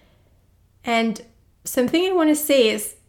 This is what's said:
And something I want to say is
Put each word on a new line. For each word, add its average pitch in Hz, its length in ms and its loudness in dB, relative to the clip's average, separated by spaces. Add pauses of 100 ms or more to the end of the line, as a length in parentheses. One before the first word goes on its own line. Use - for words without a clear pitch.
(840)
And 226 380 -2 (420)
something 294 420 -2
I 381 80 -2
want 320 160 2
to 302 60 4
say 269 340 2
is 214 280 -8 (120)